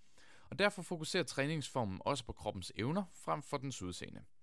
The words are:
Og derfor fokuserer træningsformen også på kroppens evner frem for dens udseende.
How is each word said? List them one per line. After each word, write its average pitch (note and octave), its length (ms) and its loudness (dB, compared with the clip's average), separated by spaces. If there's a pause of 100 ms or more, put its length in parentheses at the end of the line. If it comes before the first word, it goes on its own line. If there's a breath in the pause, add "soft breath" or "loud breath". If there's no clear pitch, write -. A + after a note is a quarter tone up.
(500 loud breath)
Og C3+ 80 -6
derfor G3 240 4
fokuserer E3 400 0
træningsformen C3+ 840 2
også C#3 200 2
på - 80 -6
kroppens - 440 -2
evner D#3 360 4
frem D#3 300 0
for - 140 -2
dens C3 260 -2
udseende. - 420 -4 (180)